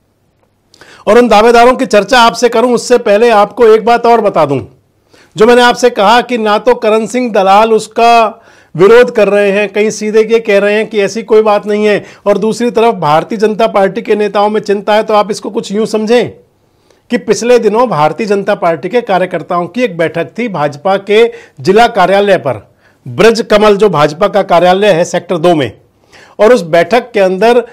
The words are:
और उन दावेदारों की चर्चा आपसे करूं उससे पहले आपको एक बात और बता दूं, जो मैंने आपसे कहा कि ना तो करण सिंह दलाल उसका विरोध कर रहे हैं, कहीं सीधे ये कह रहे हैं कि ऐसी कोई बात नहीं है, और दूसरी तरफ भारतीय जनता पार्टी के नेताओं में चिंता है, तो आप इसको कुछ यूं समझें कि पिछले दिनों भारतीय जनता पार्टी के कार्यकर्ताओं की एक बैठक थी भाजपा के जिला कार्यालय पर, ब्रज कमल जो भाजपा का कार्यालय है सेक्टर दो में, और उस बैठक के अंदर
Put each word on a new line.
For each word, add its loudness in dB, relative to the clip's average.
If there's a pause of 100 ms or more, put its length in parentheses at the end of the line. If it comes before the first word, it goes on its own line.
(1080)
और 4
उन 4
दावेदारों 4
की -4
चर्चा 0
आपसे 2
करूं 0
उससे 0
पहले 2
आपको 0
एक 4
बात 0
और 2
बता 0
दूं, -4 (760)
जो 2
मैंने 4
आपसे 2
कहा 2
कि -4
ना -2
तो 0
करण -2
सिंह -4
दलाल 2
उसका 0 (340)
विरोध 4
कर 0
रहे 0
हैं, -2
कहीं -2
सीधे -2
ये 0
कह 0
रहे 0
हैं -2
कि -4
ऐसी -4
कोई 2
बात 0
नहीं -2
है, 0 (220)
और 0
दूसरी -2
तरफ 0
भारतीय -2
जनता 0
पार्टी -2
के -2
नेताओं -2
में -2
चिंता -2
है, 2
तो -6
आप 0
इसको -10
कुछ -8
यूं -4
समझें -2 (800)
कि -2
पिछले 0
दिनों 0
भारतीय -2
जनता -2
पार्टी -4
के -2
कार्यकर्ताओं -4
की -6
एक -6
बैठक -4
थी -6
भाजपा -4
के 2 (360)
जिला 2
कार्यालय 2
पर, -8 (380)
ब्रज 0
कमल 2
जो 2
भाजपा 0
का 0
कार्यालय 2
है 2
सेक्टर -6
दो 2
में, -4 (680)
और 4
उस 0
बैठक -2
के -2
अंदर 2 (140)